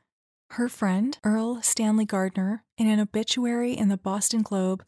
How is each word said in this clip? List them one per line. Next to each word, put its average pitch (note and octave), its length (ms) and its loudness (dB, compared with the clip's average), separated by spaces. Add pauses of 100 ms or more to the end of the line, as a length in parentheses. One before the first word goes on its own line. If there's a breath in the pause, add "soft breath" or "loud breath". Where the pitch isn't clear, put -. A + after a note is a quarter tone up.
(500)
Her A#3+ 180 -2
friend, G#3 560 0
Earl A3+ 380 0
Stanley G#3+ 420 2
Gardner, F#3+ 580 -2 (140)
in A3+ 100 2
an G#3+ 140 4
obituary A#3+ 720 -2
in G#3 160 0
the G3 80 2
Boston G3+ 460 -2
Globe F#3+ 460 -2